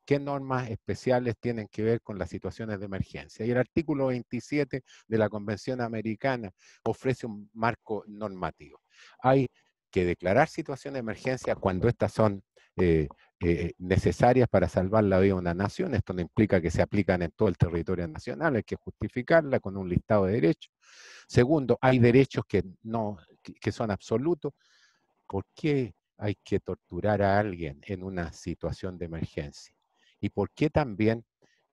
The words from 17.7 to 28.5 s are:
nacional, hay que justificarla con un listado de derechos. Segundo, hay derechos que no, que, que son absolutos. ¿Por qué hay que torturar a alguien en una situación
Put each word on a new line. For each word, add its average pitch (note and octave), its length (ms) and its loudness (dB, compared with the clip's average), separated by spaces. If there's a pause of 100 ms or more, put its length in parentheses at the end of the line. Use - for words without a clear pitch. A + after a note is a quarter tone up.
nacional, B2 480 -4
hay G#2 80 0
que - 140 -8
justificarla C3 800 0
con G2 160 -8
un F#2+ 140 -6
listado F#2+ 380 2
de F#2+ 60 0
derechos. D#3 380 0 (560)
Segundo, B2 540 4
hay C3 180 6
derechos A#2+ 480 6
que F#2+ 160 2 (200)
no, A2 340 -4 (240)
que, F2+ 140 -16
que - 180 -4
son A2+ 180 -4
absolutos. C#3 600 -2 (760)
¿Por G2 260 -6
qué C3+ 400 0 (240)
hay G2+ 260 -4
que G2 160 -2
torturar F#2+ 640 -2
a G2 160 4
alguien E2+ 460 -2
en F#2+ 180 -8
una F2+ 320 -6
situación F2+ 640 -8